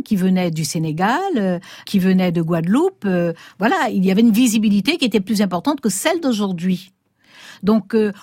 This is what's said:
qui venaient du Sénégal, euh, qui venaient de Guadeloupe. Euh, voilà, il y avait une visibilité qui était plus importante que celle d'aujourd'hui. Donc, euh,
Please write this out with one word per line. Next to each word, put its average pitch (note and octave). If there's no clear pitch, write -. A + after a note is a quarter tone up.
qui G#3
venaient F3+
du D#3
Sénégal, F3
euh, F#3
qui G3+
venaient F#3
de E3+
Guadeloupe. F#3
Euh, F3
voilà, C4+
il G3
y F#3+
avait G3
une A#3
visibilité A3
qui C4+
était G#3+
plus G3+
importante F#3+
que A3+
celle -
d'aujourd'hui. F#3+
Donc, G#3+
euh, G#3+